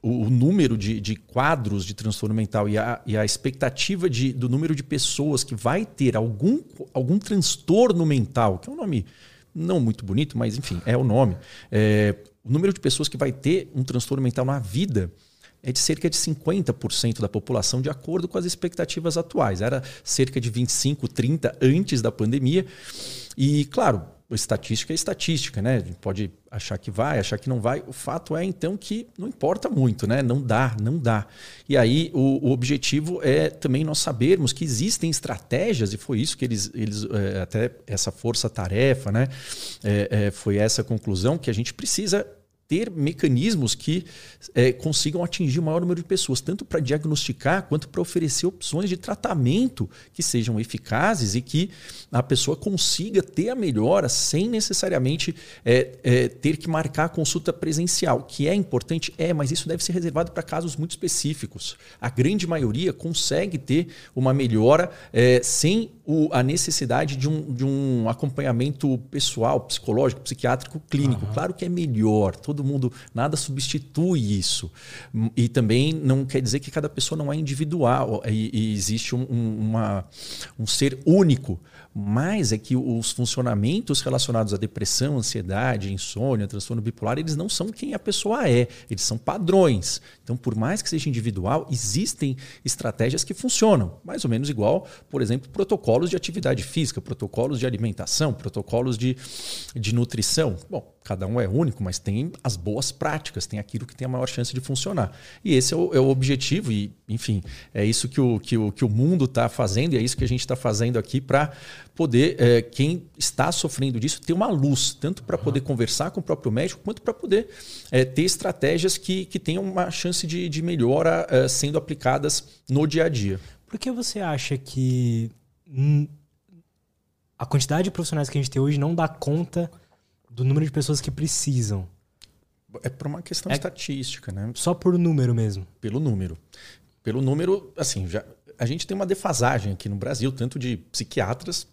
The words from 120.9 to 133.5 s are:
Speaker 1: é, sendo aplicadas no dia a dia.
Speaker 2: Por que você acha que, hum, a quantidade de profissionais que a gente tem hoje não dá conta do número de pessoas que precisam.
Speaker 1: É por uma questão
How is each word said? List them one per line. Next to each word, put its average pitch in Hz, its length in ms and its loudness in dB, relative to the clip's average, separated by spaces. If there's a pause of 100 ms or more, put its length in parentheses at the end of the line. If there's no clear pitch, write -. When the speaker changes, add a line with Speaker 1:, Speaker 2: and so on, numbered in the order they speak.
Speaker 1:
é, 131 180 4
sendo 143 300 0
aplicadas 139 680 0 (260)
no 143 180 4
dia 160 180 2
a 170 40 2
dia. 101 300 -2 (280)
Speaker 2:
Por - 100 -10
que - 140 -4
você 233 280 -6
acha 147 380 -4
que, 123 720 0 (380)
hum, 147 400 2 (1300)
a - 80 -4
quantidade 147 380 2
de 190 80 0
profissionais 151 380 -2
que - 80 -2
a 143 40 2
gente 131 80 -4
tem 135 120 0
hoje 143 180 2
não 151 160 0
dá 165 120 2
conta 170 640 -2 (640)
do 120 100 -4
número 143 220 4
de 143 60 -4
pessoas 147 280 0
que - 120 -6
precisam. 120 760 -2 (920)
Speaker 1:
É - 80 -4
por 135 180 -10
uma 156 140 -8
questão - 300 -6